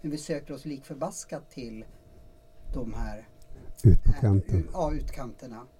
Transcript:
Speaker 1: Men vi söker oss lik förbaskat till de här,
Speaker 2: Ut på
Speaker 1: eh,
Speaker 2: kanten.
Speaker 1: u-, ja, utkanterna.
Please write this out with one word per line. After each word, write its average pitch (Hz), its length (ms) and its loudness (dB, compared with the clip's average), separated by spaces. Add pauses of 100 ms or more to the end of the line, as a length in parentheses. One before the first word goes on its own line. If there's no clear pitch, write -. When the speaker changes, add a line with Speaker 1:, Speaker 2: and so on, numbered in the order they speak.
Speaker 1:
Men 156 100 -6
vi 151 80 -4
söker 151 360 -8
oss - 100 -16
lik 139 200 -10
förbaskat 156 640 -10
till 113 340 -12 (880)
de 113 200 -4
här, 107 340 -6 (560)
Speaker 2:
Ut - 200 8
på - 80 10
Speaker 1:
eh, - 80 4
Speaker 2:
kanten. 101 380 4
Speaker 1:
u-, 80 140 -2
ja, 160 220 -2
utkanterna. 120 720 -10 (140)